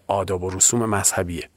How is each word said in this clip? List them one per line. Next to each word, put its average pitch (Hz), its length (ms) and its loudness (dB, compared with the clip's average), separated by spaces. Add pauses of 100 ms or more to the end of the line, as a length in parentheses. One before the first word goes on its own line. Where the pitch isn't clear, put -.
آداب 95 360 -2
و 92 80 -4
رسوم 113 360 2
مذهبیه. 92 720 -2